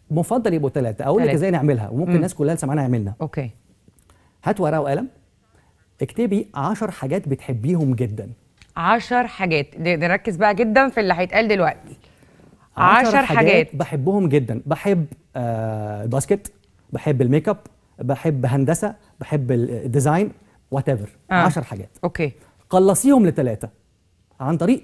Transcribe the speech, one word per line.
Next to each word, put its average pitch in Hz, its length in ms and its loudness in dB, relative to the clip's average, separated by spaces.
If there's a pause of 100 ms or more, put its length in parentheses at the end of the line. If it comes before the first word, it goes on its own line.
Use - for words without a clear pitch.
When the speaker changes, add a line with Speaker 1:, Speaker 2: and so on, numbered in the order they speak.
(120)
Speaker 1:
مفضل 185 420 0
يبقوا 147 160 0
تلاتة. 123 360 -4
أقول 151 120 2
لك 247 80 2
Speaker 2:
تلاتة. 139 120 2
Speaker 1:
إزاي 180 140 0
نعملها، 135 380 0
وممكن 156 200 -4
Speaker 2:
مم. 175 60 2
Speaker 1:
الناس 170 180 0
كلها 147 180 0
اللي 165 100 -2
سامعانا 143 200 -2
يعملها. 113 400 -2
Speaker 2:
أوكي. 143 280 -6 (960)
Speaker 1:
هات 202 160 -2
ورقة 156 220 0
وقلم، 147 260 -2 (960)
اكتبي 202 540 -2
عشر 180 360 -4
حاجات 151 380 -6
بتحبيهم 135 680 -2
جدًا. 107 340 -6 (480)
Speaker 2:
عشر 226 500 0
حاجات، 160 400 -2 (120)
ن-، 165 200 0
نركز 175 360 -2
بقى 208 200 2
جدًا 240 340 2
في 240 100 -4
اللي 190 140 2
هيتقال 185 340 0
دلوقتي. 180 500 0 (800)
Speaker 1:
عشر 220 300 6
Speaker 2:
عشر 262 180 4
Speaker 1:
حاجات 160 120 0 (140)
Speaker 2:
حاجات. 160 240 2
Speaker 1:
بحبهم 165 540 0
جدًا. 123 360 0
بحب، 160 400 0 (300)
آه، 110 680 -4
الباسكت، 135 480 -2 (420)
بحب 135 280 -2
الميك 139 280 2
اب، 202 80 0 (420)
بحب 131 460 -2
هندسة، 143 500 0 (240)
بحب 135 320 -2
ال-، 123 180 0
الديزاين، 143 640 0 (440)
whatever. 131 320 -2 (240)
Speaker 2:
آه. - 20 -4
Speaker 1:
عشر 175 300 2
حاجات. 101 260 -12 (140)
Speaker 2:
أوكي. 170 280 -2 (380)
Speaker 1:
قلصيهم 196 560 6
لتلاتة 123 440 -2 (720)
عن 143 180 -2
طريق 185 260 0